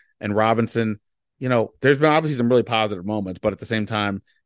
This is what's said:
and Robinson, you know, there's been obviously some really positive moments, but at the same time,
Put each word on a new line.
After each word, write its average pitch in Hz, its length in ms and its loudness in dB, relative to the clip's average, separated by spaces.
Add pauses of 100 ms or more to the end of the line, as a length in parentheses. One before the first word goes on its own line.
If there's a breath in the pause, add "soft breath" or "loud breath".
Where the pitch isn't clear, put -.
(200 soft breath)
and 104 140 -4
Robinson, 110 640 0 (400)
you 131 100 -6
know, 117 320 0
there's 135 180 4
been 151 120 4
obviously 151 280 0
some 120 100 2
really 123 140 6
positive 107 420 -2
moments, 98 360 -6
but 107 120 0
at 92 60 -12
the 104 80 -14
same 107 200 -2
time, 104 360 -2 (240)